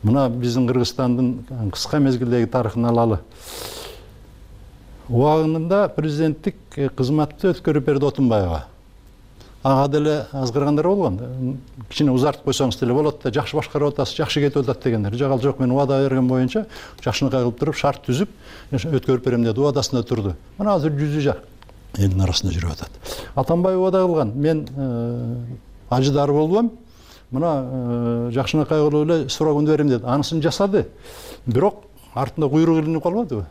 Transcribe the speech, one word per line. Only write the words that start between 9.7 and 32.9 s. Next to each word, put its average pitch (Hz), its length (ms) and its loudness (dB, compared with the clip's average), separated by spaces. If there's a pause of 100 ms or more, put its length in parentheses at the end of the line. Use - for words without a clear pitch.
деле 151 400 0
азгыргандар 143 560 0
болгон. 131 680 -2 (320)
Кичине 143 240 2
узартып 131 340 2
койсоңуз 131 320 0
деле 120 160 0
болот 147 280 0
да, 131 80 -2
жакшы 143 260 -2
башкарып 147 340 0
атасыз, - 240 -4
жакшы 151 240 -2
кетип 143 220 2
атат 123 240 -2
дегендер. 110 340 0
Жок, 135 140 0
ал 120 80 0
жок, 131 180 0
мен 127 120 2
убада 135 340 2
берген 131 240 2
боюнча 127 360 0 (380)
жакшынакай 127 400 0
кылып 120 160 -2
туруп, 147 160 -2
шарт - 320 -2
түзүп, 143 220 0 (420)
өткөрүп 131 540 0
берем 120 180 2
деди, 113 160 0
убадасында 131 480 0
турду. 101 300 -2 (200)
Мына 202 200 2
азыр 147 180 0
жүзү 147 300 -2
жак - 180 -2 (540)
элдин 95 260 2
арасында 87 320 -2
жүрүп 82 160 -4
атат. - 180 -12 (460)
Атамбаев 175 460 2
убада 185 240 4
кылган, 151 300 2
мен, 151 300 0 (120)
э, 120 580 -4 (540)
ажыдары 143 420 2
болбойм. 175 400 2 (600)
Мына, 156 280 0
э, 120 720 -2
жакшынакай 147 480 0
кылып 151 300 2
эле 156 200 0
суроо 151 300 0
күндү 151 160 4
берем 147 140 2
деди. 123 160 0
Анысын 147 360 0
жасады. 190 460 0 (580)
Бирок 147 380 0 (300)
артында 139 360 -2
куйрук 160 300 4
илинип 156 240 -2